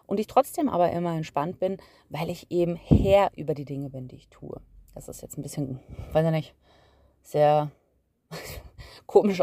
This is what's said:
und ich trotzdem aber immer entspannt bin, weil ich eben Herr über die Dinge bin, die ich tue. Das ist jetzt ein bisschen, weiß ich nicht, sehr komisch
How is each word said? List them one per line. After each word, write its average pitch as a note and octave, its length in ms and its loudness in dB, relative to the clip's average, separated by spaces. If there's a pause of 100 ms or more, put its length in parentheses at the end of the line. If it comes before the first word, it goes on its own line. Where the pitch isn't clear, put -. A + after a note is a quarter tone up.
und G#3 120 -2
ich A3 80 -2
trotzdem - 420 2
aber F3 220 2
immer F3 240 -2
entspannt D#3+ 460 -4
bin, F#3+ 180 -4 (320)
weil E3 180 -8
ich F3 220 -12
eben F3 240 0
Herr G3 640 4
über D3+ 180 -4
die C#3+ 100 -10
Dinge C#3 240 -8
bin, C3 200 -12
die - 80 -20
ich - 120 -20
tue. - 320 -16 (340)
Das - 140 -18
ist - 140 -14
jetzt - 160 -16
ein D3 40 -8
bisschen, C#3 380 -8 (320)
weiß D#3+ 140 2
ich D#3+ 60 2
nicht, D#3 220 -4 (680)
sehr D3+ 480 4 (1400)
komisch F#3+ 300 4